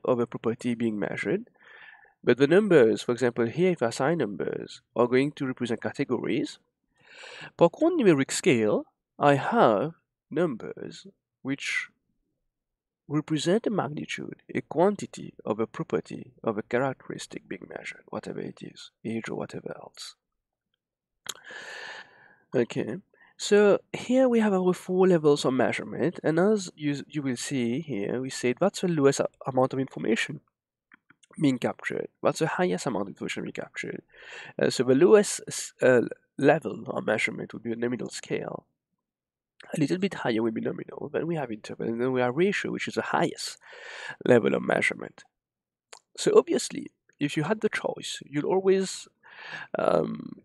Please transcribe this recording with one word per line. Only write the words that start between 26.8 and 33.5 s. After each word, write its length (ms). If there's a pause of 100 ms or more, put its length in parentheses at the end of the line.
you 160
will 140
see 460
here, 400
we 80
said 320
that's 180
the 80
lowest 320
a-, 80 (180)
amount 280
of 60
information 600 (1040)
being 160
captured. 500 (160)
That's 160
the 80
highest 380
amount 180
of 60
information 340
being 100